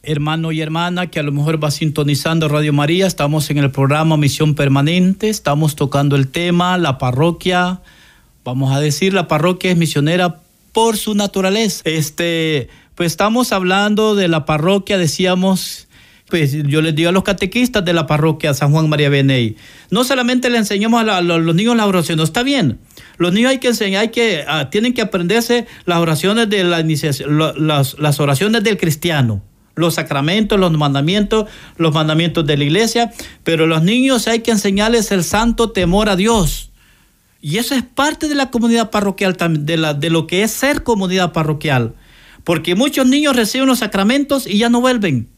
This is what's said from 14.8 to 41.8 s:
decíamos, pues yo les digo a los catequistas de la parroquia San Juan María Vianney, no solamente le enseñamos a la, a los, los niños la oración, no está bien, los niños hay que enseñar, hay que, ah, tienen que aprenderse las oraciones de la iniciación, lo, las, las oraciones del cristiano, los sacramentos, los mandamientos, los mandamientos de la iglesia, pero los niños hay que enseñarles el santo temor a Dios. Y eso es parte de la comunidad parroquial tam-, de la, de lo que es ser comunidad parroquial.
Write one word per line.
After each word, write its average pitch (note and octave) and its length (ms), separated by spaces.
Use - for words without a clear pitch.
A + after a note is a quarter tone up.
decíamos, F3+ 920
pues D3+ 220
yo D3+ 300
les D#3+ 140
digo E3 120
a F3+ 60
los F#3+ 100
catequistas G3+ 600
de F3 80
la E3 120
parroquia D#3 480
San C#3+ 200
Juan D#3 160
María D3 180
Vianney, C3+ 480
no A#3 140
solamente B3 460
le A#3+ 80
enseñamos G#3+ 420
a A3 60
la, G#3 120
a F3+ 40
los, E3+ 200
los E3 140
niños A3+ 220
la G#3+ 80
oración, E3+ 320
no D#3+ 60
está A#3+ 200
bien, B3+ 340
los F3 140
niños A#3 200
hay C4 80
que B3+ 100
enseñar, G#3 320
hay A3+ 80
que, A3+ 400
ah, D3 200
tienen A#3+ 240
que A#3 80
aprenderse A3 640
las E3+ 140
oraciones F#3+ 500
de G3 160
la E3+ 160
iniciación, D3 560
lo, D#3 160
las, D3+ 460
las D3+ 200
oraciones G3 460
del G#3+ 120
cristiano, C#3+ 640
los D#3+ 200
sacramentos, F#3 640
los F3+ 120
mandamientos, E3 800
los E3 160
mandamientos D#3+ 520
de D3 120
la C#3+ 60
iglesia, A3+ 480
pero D#3+ 240
los D#3+ 160
niños B3 440
hay A#3 140
que A#3 100
enseñarles G#3 600
el F#3 120
santo A3+ 480
temor G3 380
a F#3+ 60
Dios. G3+ 560
Y D#3 160
eso A#3+ 180
es A#3+ 80
parte D#4 440
de D4 80
la C4+ 160
comunidad A#3 380
parroquial G3 460
tam-, D#3+ 300
de E3 120
la, D#3 160
de D3 160
lo D#3+ 180
que F#3+ 160
es A3 80
ser C#4+ 320
comunidad F#3+ 500
parroquial. D3 600